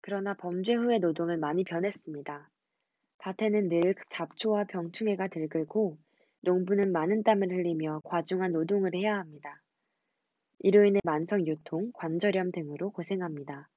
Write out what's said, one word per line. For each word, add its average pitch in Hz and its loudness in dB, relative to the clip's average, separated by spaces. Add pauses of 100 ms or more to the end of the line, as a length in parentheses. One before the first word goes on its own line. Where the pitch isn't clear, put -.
그러나 196 -4
범죄 185 -2
후의 233 2
노동은 170 0
많이 156 0
변했습니다. 156 -6 (720)
밭에는 208 0
늘 170 2 (120)
잡초와 208 -2
병충해가 190 -4
들끓고 160 -2 (440)
농부는 185 2
많은 185 2
땀을 196 4
흘리며 160 -2
과중한 180 -2
노동을 180 0
해야 202 0
합니다. 147 -12 (1000)
이로 208 8
인해 202 6
만성 175 0
요통, 160 -4
관절염 180 -2
등으로 160 -6
고생합니다. 151 -8